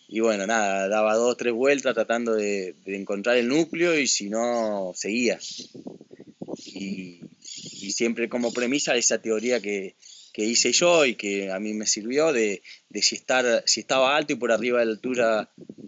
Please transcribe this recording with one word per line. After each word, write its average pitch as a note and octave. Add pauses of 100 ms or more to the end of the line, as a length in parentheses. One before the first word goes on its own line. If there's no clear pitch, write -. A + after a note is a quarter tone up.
y G#2+
bueno, G#2+
nada, G2
daba G#2+
dos A#2+
o -
tres A#2+
vueltas C3
tratando A#2
de, G2+ (100)
de G2
encontrar G2+
el A#2+
núcleo E3
y C3+
si G2+
no, A2
seguía. A2 (1300)
Y, F#2 (200)
y -
siempre A#2
como A#2+
premisa B2+
esa A#2
teoría A2+
que, G2 (380)
que G#2+
hice A#2+
yo F3
y A2+
que G2
a F#2+
mí G#2+
me G#2+
sirvió C3+
de, G#2+ (280)
de G#2
si -
estar, B2
si -
estaba C3
alto D3+
y -
por A#2
arriba A#2+
de A#2
la A2
altura, A2+ (380)